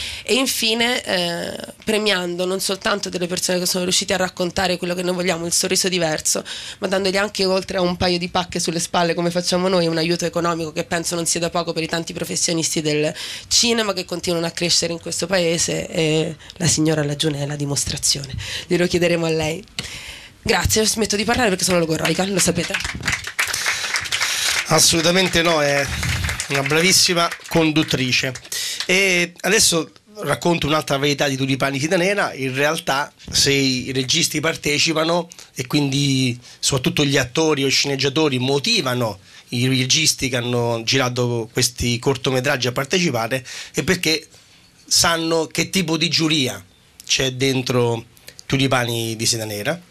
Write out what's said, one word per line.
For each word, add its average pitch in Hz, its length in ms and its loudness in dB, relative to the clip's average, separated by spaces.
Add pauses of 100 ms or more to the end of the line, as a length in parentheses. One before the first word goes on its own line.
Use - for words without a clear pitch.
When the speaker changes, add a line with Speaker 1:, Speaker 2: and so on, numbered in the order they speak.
(220)
Speaker 1:
e - 120 0
infine, 233 720 0
eh, 175 520 -2 (280)
premiando 185 600 0
non 190 160 -2
soltanto 190 480 -2
delle 180 180 -4
persone 180 320 -2
che 175 80 -2
sono 180 180 -2
riuscite 185 300 0
a - 20 0
raccontare 180 600 0
quello 175 180 -4
che 185 80 -6
noi 180 120 0
vogliamo, 175 320 -2
il 170 60 -2 (180)
sorriso 185 180 2
diverso, 170 560 0 (340)
ma 196 100 -4
dandogli 190 280 0
anche, 196 280 0
oltre 190 340 0
a - 20 0
un 180 160 0
paio 180 220 2
di 180 100 -4
pacche 180 300 -2
sulle 175 220 -2
spalle 175 340 2
come 175 160 0
facciamo 180 380 0
noi, 180 180 4
un 165 120 0
aiuto 170 260 0
economico 165 480 -2
che - 120 -4
penso 170 300 -2
non 170 120 -2
sia 170 140 0
da 165 100 0
poco 170 220 -2
per 160 100 -2
i 160 40 -2
tanti 165 260 -4
professionisti 165 680 -2
del 151 340 0 (320)
cinema 226 460 2
che 180 120 -4
continuano 170 420 -2
a 165 40 -2
crescere 170 420 0
in 165 80 -6
questo 165 260 -6
paese, 165 640 0
e 160 480 0 (200)
la 175 100 0
signora 156 380 2
laggiù 147 260 0
ne 143 120 -4
è 143 40 -4
la 147 100 -6
dimostrazione. 143 800 -2 (320)
Glielo 175 200 2
chiederemo 170 400 2
a 160 40 0
lei. 160 340 -2 (800)
Grazie, 214 420 2
smetto 208 320 0
di 208 80 0
parlare 226 260 2
perché 180 140 0
sono 180 140 4
logorroica, 160 480 0
lo 196 140 0
sapete. 170 340 0 (1900)
Speaker 2:
Assolutamente 170 760 4
no, 165 200 4
è 143 240 2 (600)
una 139 140 0
bravissima 170 640 4 (200)
conduttrice. 147 840 2 (540)
E 180 460 2 (100)
adesso 180 500 2 (300)
racconto 151 440 0
un'altra 147 300 0
varietà 143 320 2
di 135 80 0
Tulipani 135 420 0
Sita 160 180 0
Nera. 185 380 2
In 131 200 -4
realtà, 147 580 0 (180)
se - 220 2
i 135 400 0
registi 139 480 0
partecipano, 160 880 0 (260)
e 127 120 -6
quindi 135 720 2 (200)
soprattutto 147 460 0
gli 143 120 2
attori 143 480 2
o - 20 2
i 135 40 2
sceneggiatori 139 680 2
motivano 131 800 0 (320)
i 127 160 0
registi 135 600 2
che 123 80 -2
hanno 117 480 0
girato 123 680 0
questi 120 460 0
cortometraggi 127 720 0
a 120 40 -2
partecipare, 131 720 -2 (280)
è 156 100 -2
perché 160 440 0 (600)
sanno 165 600 2
che 170 240 -2
tipo 165 260 0
di 160 120 0
giuria 139 560 0 (400)
c'è 135 280 0
dentro 123 720 0 (420)
Tulipani 120 720 0
di 113 100 -2
Seta 113 180 0
Nera. 107 360 -6 (100)